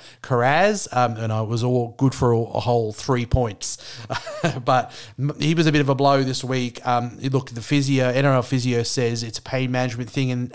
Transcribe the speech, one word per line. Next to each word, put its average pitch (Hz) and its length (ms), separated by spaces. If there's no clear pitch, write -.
Kiraz, 156 760
um, 120 200
and 110 160
I 110 100
was 113 220
all 123 340
good 135 160
for 123 200
a, 113 60
a 113 200
whole 117 340
three 123 320
points. 117 520
<laughs> 113 80
But 127 260
m-, 143 220
he 151 140
was 160 140
a 156 40
bit 147 80
of 143 80
a 139 80
blow 139 280
this 131 200
week. 123 420
Um, 120 340
look, 135 320
the 117 100
physio, 139 480
N 131 160
R 139 80
L 127 80
physio 120 420
says 117 400
it's 113 160
a - 20
pain 131 300
management 127 380
thing, 135 220
and, 123 240